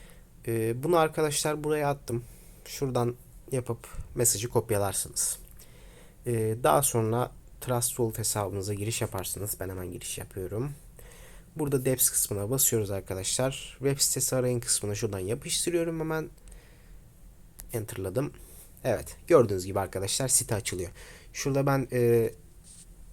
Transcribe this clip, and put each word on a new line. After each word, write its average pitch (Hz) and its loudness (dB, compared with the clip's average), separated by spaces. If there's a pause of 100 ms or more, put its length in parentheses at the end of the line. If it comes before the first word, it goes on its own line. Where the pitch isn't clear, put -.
(460)
Ee, 117 0
bunu 170 4
arkadaşlar 156 2
buraya 151 2
attım. 120 -4 (400)
Şuradan 123 0 (360)
yapıp 120 -2 (260)
mesajı 117 2
kopyalarsınız. - 0 (880)
Ee, 110 0
daha 151 6
sonra 117 2 (280)
Trust 120 0
Wallet 113 0
hesabınıza 101 -2
giriş 101 -2
yaparsınız. 95 -4
Ben 92 -4
hemen 92 -6
giriş - -8
yapıyorum. 107 -4 (840)
Burada 139 0
Depps 131 4
kısmına 101 0
basıyoruz 113 2
arkadaşlar. 98 -2
Web 139 2
sitesi - 2
arayın 123 2
kısmına 104 0
şuradan 101 -2
yapıştırıyorum 165 0
hemen. 160 -2 (1400)
Enter'ladım. 104 -4 (520)
Evet, 107 -2 (100)
gördüğünüz 107 8
gibi 98 0
arkadaşlar 95 -2
site - 2
açılıyor. 90 -2 (420)
Şurada 139 2
ben, 135 2
e, 117 6 (800)